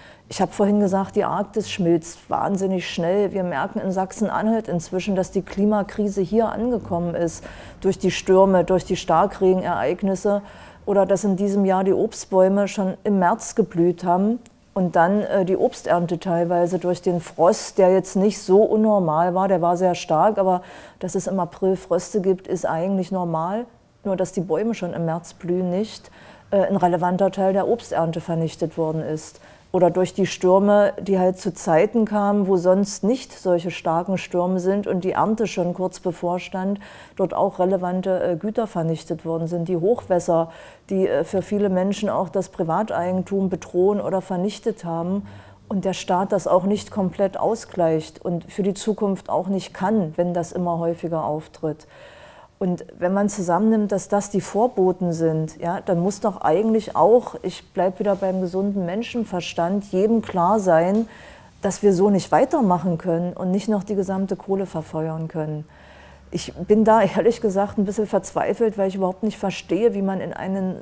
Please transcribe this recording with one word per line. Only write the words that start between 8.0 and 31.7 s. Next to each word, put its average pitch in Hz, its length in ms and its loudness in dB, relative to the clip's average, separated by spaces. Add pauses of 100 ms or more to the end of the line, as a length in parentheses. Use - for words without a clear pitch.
Stürme, 190 520 6
durch 180 220 0
die 185 100 -4
Starkregenereignisse 185 1500 0 (420)
oder 196 220 2
dass 196 160 2
in 196 120 2
diesem 196 300 0
Jahr 190 180 2
die 190 100 4
Obstbäume 190 720 2
schon 190 260 -2 (100)
im 202 140 2
März 185 380 0
geblüht 175 480 0
haben 190 340 2 (380)
und 180 200 0
dann, 185 260 4
äh, 190 240 0
die 185 120 0
Obsternte 175 640 0
teilweise 175 580 0
durch 175 240 -2
den 175 200 0
Frost, - 580 2
der 185 120 8
jetzt 185 240 2
nicht 196 240 2
so 190 220 6
unnormal 190 720 2
war, 190 140 2
der 180 160 2
war 175 140 2
sehr 180 180 2
stark, 180 420 2
aber 185 240 2 (380)
dass 185 160 -6
es 185 100 -2
im 190 140 -2
April 185 360 0
Fröste 185 460 -2
gibt, 185 260 0
ist 180 200 -2
eigentlich 180 440 -2
normal. 180 540 -2 (380)
Nur, 196 120 -2
dass 185 160 -2
die 196 100 -4
Bäume 196 340 -2
schon 175 180 -6
im 170 120 -4
März 165 280 -6
blühen 180 380 -2
nicht, 208 400 -6 (400)
äh, 202 60 2 (100)
ein 196 80 0
relevanter 180 560 2
Teil 190 220 0
der 190 140 0
Obsternte 170 540 -2
vernichtet 165 560 -4
worden 160 240 -2
ist. 156 400 -8 (300)
Oder 175 200 4
durch 180 240 0
die 190 100 2
Stürme, 202 760 4
die 190 200 0
halt 185 180 2
zu 175 160 -6
Zeiten 208 520 2